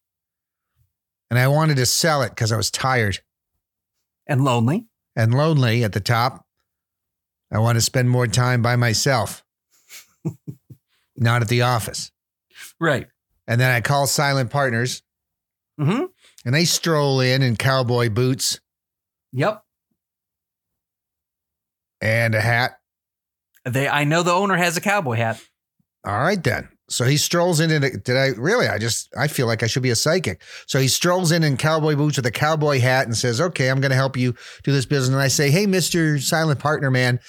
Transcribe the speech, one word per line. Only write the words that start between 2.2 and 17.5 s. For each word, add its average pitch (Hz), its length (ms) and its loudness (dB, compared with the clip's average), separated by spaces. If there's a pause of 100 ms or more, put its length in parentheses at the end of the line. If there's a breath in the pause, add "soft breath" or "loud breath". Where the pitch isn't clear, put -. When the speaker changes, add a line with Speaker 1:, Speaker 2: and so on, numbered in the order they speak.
Speaker 1:
it 117 160 -4
'cause 113 160 -2
I 110 60 0
was 101 120 -4
tired. 117 500 -2 (1040)
Speaker 2:
And 139 180 0
lonely. 120 420 0 (300)
Speaker 1:
And 113 160 2
lonely 131 500 2
at 104 100 -2
the 107 80 -2
top. 117 440 -2 (1080)
I - 100 -2
want 117 160 2
to 113 60 2
spend 123 280 0
more 123 160 2
time 123 340 2
by 120 160 2
myself. 120 680 0 (840 loud breath)
<laughs> - 920 -16
Not 120 240 2
at 110 80 -2
the 120 140 0
office. 123 500 -4 (680 loud breath)
Speaker 2:
Right. 147 300 -2 (380)
Speaker 1:
And 117 120 0
then 127 160 2
I 120 60 0
call 143 260 0
Silent 139 440 0
Partners. 127 520 -2 (800)
Speaker 2:
Mm-hmm. 202 240 0 (400 soft breath)
Speaker 1:
And 120 100 -2
they 170 120 2
stroll 147 540 0
in 127 220 2
in 120 140 0